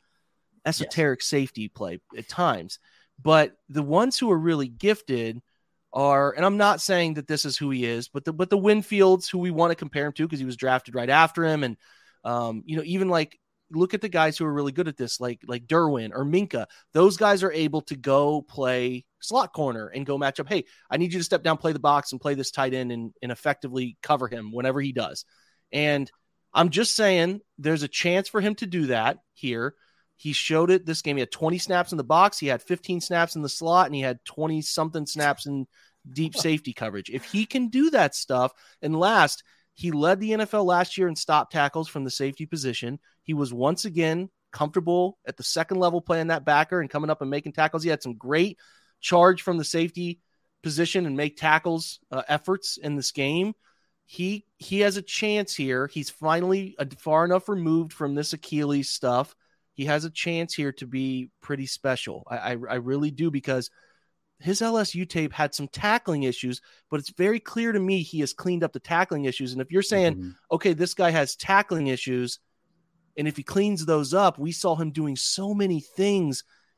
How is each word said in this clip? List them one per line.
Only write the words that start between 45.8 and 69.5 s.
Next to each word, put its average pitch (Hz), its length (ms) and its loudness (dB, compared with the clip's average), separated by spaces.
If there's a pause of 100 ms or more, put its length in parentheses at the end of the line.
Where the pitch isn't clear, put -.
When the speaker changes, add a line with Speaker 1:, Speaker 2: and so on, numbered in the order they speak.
Speaker 2:
playing 165 260 0
that 160 180 -2
backer 156 360 4
and 143 80 -6
coming 151 200 -4
up 151 120 -2
and 135 100 -4
making 147 220 -6
tackles. 156 300 0
He 170 60 0
had 151 140 -2
some 123 120 -8
great 156 440 0 (400)
charge 180 420 6
from 175 160 -2
the 156 60 -2
safety 170 560 -4 (420)
position 165 440 0
and 139 120 -2
make 147 200 -4
tackles, 160 640 0 (120)
uh, 131 160 -2
efforts 185 480 -2
in 147 220 -4
this 135 140 -4
game. 165 440 -2 (500)
He, 202 400 -8 (120)
he 196 240 -2
has 202 160 4
a 202 40 -4
chance 208 540 -2
here. 131 320 -2
He's 147 220 -8
finally, 180 680 0
uh, 143 80 -4 (120)
far 160 260 2
enough 180 240 2
removed 165 460 0
from 143 200 -4
this 151 200 -4
Achilles 143 560 -2
stuff 127 440 0 (400)
he 139 120 -8
has 151 200 0
a 165 40 -10
chance 165 440 -4
here 143 200 -2
to 135 140 -14
be 131 420 -6 (120)
pretty 135 240 -6
special. - 640 -6
I, 120 100 -6
I, 107 140 -6
I 120 240 -6
really 135 360 -2
do, 156 200 -2
because 131 380 -2 (680)
his 190 220 -2
L 226 160 0
S 214 160 -2
U 180 120 -4
tape 160 280 -4
had 147 220 -2
some 143 120 -8
tackling 196 560 0
issues, 123 380 -4 (280)
but 151 100 -2
it's 139 100 -10
very 208 300 0
clear 233 320 -4
to 208 80 0
me 190 220 2
he 156 180 -6
has 139 140 -2
cleaned 175 300 -2
up 160 100 -2
the 135 60 -10
tackling 165 460 0
issues. 127 280 -4